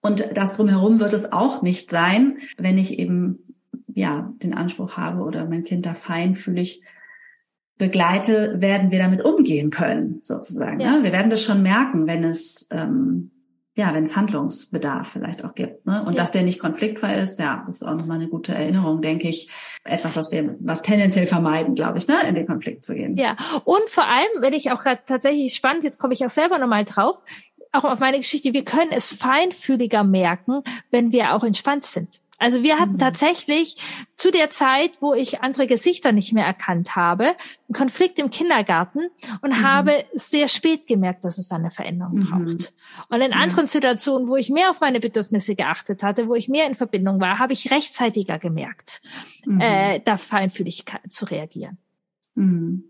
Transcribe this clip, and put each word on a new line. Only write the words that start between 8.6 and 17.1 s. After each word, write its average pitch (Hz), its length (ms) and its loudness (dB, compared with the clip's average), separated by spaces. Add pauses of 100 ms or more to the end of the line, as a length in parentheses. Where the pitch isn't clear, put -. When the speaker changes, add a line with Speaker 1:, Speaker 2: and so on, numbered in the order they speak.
Speaker 1:
werden 196 300 2
wir 185 80 2
damit 185 240 2
umgehen 160 480 4
können, - 500 -2
sozusagen, - 580 -6
Speaker 2:
Ja. 269 180 2
Speaker 1:
ne? 277 60 4
Wir 185 80 2
werden 196 200 4
das 220 120 2
schon 196 200 4
merken, 196 440 2
wenn 165 160 0
es, - 480 -2
ähm, 170 600 -2 (420)
ja, 185 200 0
wenn 156 100 0
es - 120 -4
Handlungsbedarf 147 920 -2
vielleicht - 360 -10
auch - 120 -12
gibt, - 320 -10
ne? 208 180 -2
Und 175 80 -2
Speaker 2:
Ja. 170 80 0
Speaker 1:
dass 170 100 -2
der 185 120 2
nicht 180 160 0
konfliktfrei 202 600 -2